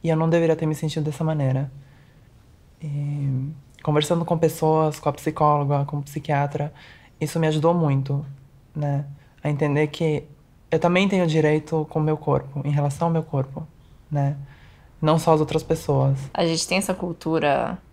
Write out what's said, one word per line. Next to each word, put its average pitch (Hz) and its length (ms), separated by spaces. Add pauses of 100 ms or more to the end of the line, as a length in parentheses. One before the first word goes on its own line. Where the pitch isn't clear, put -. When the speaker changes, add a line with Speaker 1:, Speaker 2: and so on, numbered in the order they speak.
Speaker 1:
e 165 60
eu 160 80
não 160 120
deveria 165 280
ter 160 100
me 156 80
sentido 151 300
dessa 151 200
maneira. 139 460 (1120)
E 143 680 (320)
conversando 151 420
com 165 140
pessoas, 156 640
com - 80
a 147 40
psicóloga, 147 720
com 143 140
o 143 40
psiquiatra, 147 720 (480)
isso 156 180
me 160 100
ajudou 156 260
muito, 143 500 (500)
né? 143 320 (360)
A 151 80
entender 147 380
que 151 360 (460)
eu 160 80
também 180 300
tenho 185 180
direito 156 640
com - 80
o 156 40
meu 151 140
corpo, 139 480
em 143 60
relação 143 380
ao 170 40
meu 160 100
corpo, 147 440 (440)
né? 143 260 (640)
Não 156 180
só 165 140
as 156 80
outras 156 220
pessoas. 139 560 (160)
Speaker 2:
A 185 100
gente 165 220
tem 180 120
essa 190 160
cultura 165 840 (140)